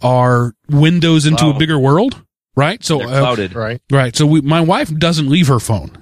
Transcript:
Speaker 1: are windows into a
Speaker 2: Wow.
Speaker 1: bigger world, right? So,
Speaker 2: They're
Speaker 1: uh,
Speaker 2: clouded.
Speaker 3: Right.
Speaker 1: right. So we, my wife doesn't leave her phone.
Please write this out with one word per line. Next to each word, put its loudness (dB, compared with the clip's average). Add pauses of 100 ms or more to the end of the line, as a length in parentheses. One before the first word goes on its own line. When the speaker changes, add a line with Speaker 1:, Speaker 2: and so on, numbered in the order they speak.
Speaker 1:
are 0 (140)
windows 2
into 0
a 2
Speaker 2:
Wow. -4
Speaker 1:
bigger 0
world, 0 (340)
right? -2
So, -2
Speaker 2:
They're -8
Speaker 1:
uh, -2
Speaker 2:
clouded. -2
Speaker 3:
Right. -8 (100)
Speaker 1:
right. 0
So 2
we, 2
my 0
wife -2
doesn't -2
leave 2
her 2
phone. -6